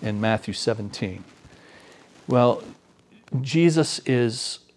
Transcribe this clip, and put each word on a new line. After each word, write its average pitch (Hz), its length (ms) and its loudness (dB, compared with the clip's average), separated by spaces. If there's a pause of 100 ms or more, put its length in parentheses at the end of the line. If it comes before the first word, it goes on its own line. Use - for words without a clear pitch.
in 104 180 -4
Matthew 107 340 0
seventeen? 101 680 -6 (1040)
Well, 123 340 4 (800)
Jesus 156 680 2
is 120 540 -2 (180)